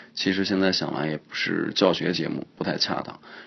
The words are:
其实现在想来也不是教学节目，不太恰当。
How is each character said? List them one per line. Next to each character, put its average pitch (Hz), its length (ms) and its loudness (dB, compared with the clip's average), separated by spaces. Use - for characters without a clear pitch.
其 - 180 0
实 95 140 0
现 98 120 2
在 95 140 4
想 73 220 -2
来 71 120 -2
也 78 120 -2
不 - 160 -16
是 82 400 0
教 92 180 6
学 85 220 0
节 78 160 -2
目， 76 160 -6
不 - 80 -4
太 82 140 -2
恰 69 240 0
当。 - 180 -12